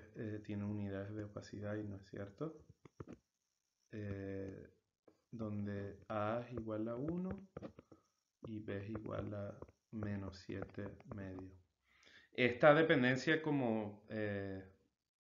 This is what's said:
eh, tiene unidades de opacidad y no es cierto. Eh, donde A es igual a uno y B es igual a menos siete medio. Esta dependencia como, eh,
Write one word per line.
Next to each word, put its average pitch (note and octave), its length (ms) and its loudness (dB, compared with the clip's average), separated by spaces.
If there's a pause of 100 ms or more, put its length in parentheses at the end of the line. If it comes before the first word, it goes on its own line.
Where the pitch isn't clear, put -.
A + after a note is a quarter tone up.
(160)
eh, G#2+ 300 -6
tiene G#2 180 -4
unidades G2+ 500 -4
de G#2+ 120 -6
opacidad G#2 500 -6
y G#2+ 80 -4
no G2+ 140 -6
es G2 120 -16
cierto. - 560 -8 (1300)
Eh, G2 800 -6 (640)
donde G#2 760 -4
A A2 380 0
es B2 80 -10
igual A2 340 -2
a A#2 80 -2
uno F3+ 540 -2 (960)
y A2 120 -4
B G2+ 180 -4
es G2+ 120 -4
igual G#2 440 -4
a G2+ 240 -6 (340)
menos G2+ 460 -4
siete G2 600 -8 (160)
medio. F#2+ 380 -8 (800)
Esta B2 420 10
dependencia D#3 680 6
como, A2+ 680 2
eh, G2 540 -2 (580)